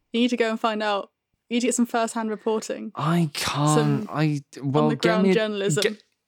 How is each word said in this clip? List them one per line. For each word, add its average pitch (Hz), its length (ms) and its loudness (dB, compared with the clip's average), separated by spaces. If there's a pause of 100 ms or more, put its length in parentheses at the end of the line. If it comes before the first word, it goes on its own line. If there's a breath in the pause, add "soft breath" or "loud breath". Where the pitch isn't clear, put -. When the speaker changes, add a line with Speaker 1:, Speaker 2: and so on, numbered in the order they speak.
(120)
Speaker 1:
you 226 80 0
need 240 100 4
to 247 60 -2
go 226 120 2
and 220 120 -4
find 214 220 -2
out. 208 280 -2 (380)
You 233 80 -2
need 247 60 0
to 254 40 0
get 254 80 0
some 240 120 2
first-hand 226 440 -2
reporting. 220 640 -4
Speaker 2:
I 160 380 0
can't. 151 460 0
Speaker 1:
Some 143 320 0
Speaker 2:
I, 147 320 0 (200)
well, 143 220 2
Speaker 1:
on-the-ground 147 160 2
Speaker 2:
get 175 240 4
me 190 60 6
a, 185 40 6
Speaker 1:
journalism. 208 480 0
Speaker 2:
get, 214 200 -2 (260)